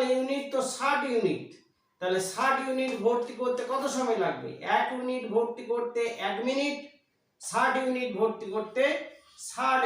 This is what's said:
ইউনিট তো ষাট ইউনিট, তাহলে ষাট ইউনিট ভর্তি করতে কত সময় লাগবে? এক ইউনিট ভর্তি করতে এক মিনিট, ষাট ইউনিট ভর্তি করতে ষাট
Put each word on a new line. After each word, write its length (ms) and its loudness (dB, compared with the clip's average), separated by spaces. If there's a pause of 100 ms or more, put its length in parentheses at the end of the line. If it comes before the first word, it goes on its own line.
(120)
ইউনিট 320 0 (100)
তো 60 2 (160)
ষাট 240 2 (120)
ইউনিট, 340 2 (540)
তাহলে 200 2 (120)
ষাট 320 2
ইউনিট 300 0 (120)
ভর্তি 360 2
করতে 200 0 (100)
কত 120 0 (140)
সময় 280 2
লাগবে? 240 -4 (280)
এক 80 4 (100)
ইউনিট 280 -2 (120)
ভর্তি 360 0
করতে 300 0 (260)
এক 80 -2 (120)
মিনিট, 280 2 (640)
ষাট 400 2
ইউনিট 280 0 (100)
ভর্তি 360 0
করতে 280 0 (680)
ষাট 360 2